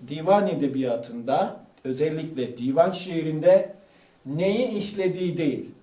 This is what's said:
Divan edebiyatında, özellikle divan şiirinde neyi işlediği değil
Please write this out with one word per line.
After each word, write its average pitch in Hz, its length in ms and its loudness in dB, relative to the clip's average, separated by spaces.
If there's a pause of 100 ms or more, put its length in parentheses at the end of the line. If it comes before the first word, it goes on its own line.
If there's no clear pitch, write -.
Divan 175 400 2
edebiyatında, 131 1120 -2 (240)
özellikle 131 760 -4
divan 143 340 4
şiirinde 165 800 2 (520)
neyi 196 420 0
işlediği 185 680 -4
değil 147 340 -2 (120)